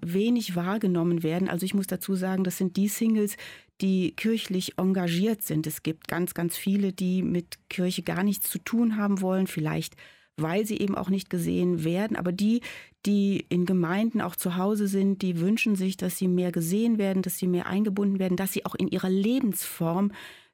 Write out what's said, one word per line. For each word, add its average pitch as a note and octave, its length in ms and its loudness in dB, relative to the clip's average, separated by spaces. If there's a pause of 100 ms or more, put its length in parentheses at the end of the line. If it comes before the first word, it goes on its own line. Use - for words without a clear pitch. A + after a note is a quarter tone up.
wenig G3+ 540 0
wahrgenommen F3 680 2
werden. E3 280 0
Also F3 180 -2
ich F#3+ 80 -4
muss G3 100 2
dazu F#3+ 300 -4
sagen, F#3+ 280 0
das F3+ 140 -2
sind F#3 200 -2
die G3 100 4
Singles, G#3+ 500 0 (420)
die F#3+ 340 2
kirchlich G#3+ 680 -2
engagiert F#3 640 2
sind. D#3 240 -2
Es - 160 -8
gibt D#3+ 240 -6
ganz, F3 260 -2
ganz E3+ 240 -2
viele, G3 360 0
die F#3 280 0
mit F3 380 -2 (100)
Kirche F3+ 320 -2
gar F3 220 -2
nichts G3+ 260 0
zu - 80 -6
tun A3+ 400 0
haben G3+ 240 0
wollen, F#3+ 240 2
vielleicht D#3+ 500 -4 (460)
weil F3 240 0
sie G#3+ 120 -4
eben G3 180 0
auch F3+ 140 -4
nicht F#3+ 200 -2
gesehen F3 540 0
werden. F#3 320 0
Aber F3+ 160 -2
die, G#3+ 300 2 (440)
die G3+ 440 2
in F3+ 160 2
Gemeinden F#3+ 560 2
auch F3 160 -4
zu F3 180 -2
Hause G3+ 320 0
sind, G3 340 2
die F3 200 0
wünschen G#3 340 2
sich, F#3+ 220 -2
dass F3+ 200 -4
sie F#3 120 2
mehr F3+ 240 2
gesehen G#3 440 2
werden, F#3+ 240 2
dass F3+ 160 -2
sie F3+ 100 -2
mehr F3 180 0
eingebunden G3+ 540 0
werden, F#3 180 2
dass F#3+ 160 -2
sie - 120 -4
auch - 80 -6
in F#3 140 0
ihrer F#3+ 220 0
Lebensform G3 1040 0 (400)